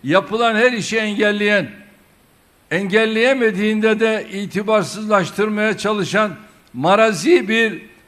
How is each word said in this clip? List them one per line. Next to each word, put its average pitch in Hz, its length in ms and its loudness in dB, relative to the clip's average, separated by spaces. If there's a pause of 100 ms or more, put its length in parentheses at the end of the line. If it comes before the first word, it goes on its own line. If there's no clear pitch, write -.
yapılan 196 500 0
her 247 180 4
işi 214 260 -4
engelleyen, 208 720 0 (1000)
engelleyemediğinde 220 1300 0
de 220 320 0
itibarsızlaştırmaya 208 1500 -2
çalışan 208 520 -2 (440)
marazi 202 760 2
bir 220 340 0 (260)